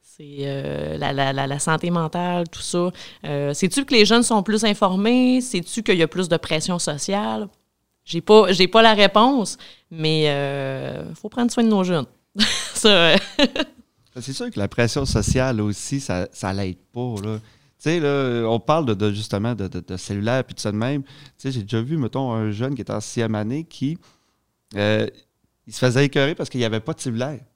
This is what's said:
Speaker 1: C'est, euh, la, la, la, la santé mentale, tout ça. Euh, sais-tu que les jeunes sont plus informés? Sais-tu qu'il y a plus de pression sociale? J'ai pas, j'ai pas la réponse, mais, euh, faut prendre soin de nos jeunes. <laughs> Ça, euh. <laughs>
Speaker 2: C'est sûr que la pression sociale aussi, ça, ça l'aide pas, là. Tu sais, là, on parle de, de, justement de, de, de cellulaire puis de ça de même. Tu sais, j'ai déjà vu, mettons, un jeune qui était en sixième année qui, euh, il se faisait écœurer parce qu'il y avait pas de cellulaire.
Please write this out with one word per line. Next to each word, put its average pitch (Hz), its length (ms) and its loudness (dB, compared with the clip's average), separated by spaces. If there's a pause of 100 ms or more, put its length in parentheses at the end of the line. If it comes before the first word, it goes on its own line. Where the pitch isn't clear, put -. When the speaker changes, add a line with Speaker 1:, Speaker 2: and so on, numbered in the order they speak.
Speaker 1:
C'est, 143 380 -18
euh, 143 580 -6
la, 143 140 -2
la, 139 200 0
la, 135 140 -2
la 139 140 -4
santé 160 320 -2
mentale, 175 560 -2
tout - 120 -16
ça. 175 300 -2 (340)
Euh, 143 300 -4
sais-tu 196 300 0
que 269 100 -2
les 214 100 8
jeunes 233 200 4
sont 214 180 2
plus 214 220 0
informés? 226 760 2
Sais-tu 214 440 -6
qu'il 196 120 4
y 165 60 4
a 160 60 4
plus 175 200 -2
de 165 80 2
pression 165 440 -2
sociale? 208 680 -4 (580)
J'ai 170 160 -4
pas, 208 320 8
j'ai 180 140 4
pas 226 160 6
la 220 120 8
réponse, 208 640 4 (340)
mais, 156 360 0
euh, 139 840 -4
faut 214 140 -14
prendre 240 240 0
soin 240 100 2
de 226 60 4
nos 196 160 4
jeunes. 170 220 0 (280)
<laughs> - 400 -2
Ça, - 140 2
euh. 170 280 6 (220)
<laughs> - 840 -4
Speaker 2:
C'est 127 120 -8
sûr 240 180 -6
que - 80 -8
la 98 80 -2
pression 120 380 0
sociale 127 560 2
aussi, 104 400 -4
ça, 90 320 -4
ça 95 200 -6
l'aide 95 260 -4 (140)
pas, 120 300 -6
là. 110 140 -6
Tu 110 80 -12 (340)
sais, 165 220 -2
là, 135 480 0
on 117 100 2
parle 156 280 0
de, 113 80 2
de, 104 180 0
justement 104 420 -4
de, 98 140 -8
de, 90 180 -8
de 95 100 -10
cellulaire 107 460 -4
puis - 140 -10
de - 40 -16
ça 107 120 -4
de 107 40 -4
même. 135 280 -2
Tu - 60 -20 (260)
sais, 135 160 -8
j'ai 120 100 -4
déjà 113 180 -2
vu, 139 160 -4
mettons, 131 360 -4
un 110 180 -2
jeune 123 240 -4
qui - 60 -8
était - 120 -8
en 107 80 -4
sixième 110 360 -4
année 113 260 -4
qui, 156 360 -6 (760)
euh, 107 320 0 (600)
il 113 40 -18
se - 60 -12
faisait 131 280 2
écœurer 139 280 0
parce - 140 -8
qu'il 127 120 -6
y 117 40 0
avait 110 160 -2
pas 160 140 -8
de - 60 -14
cellulaire. 127 380 -6 (180)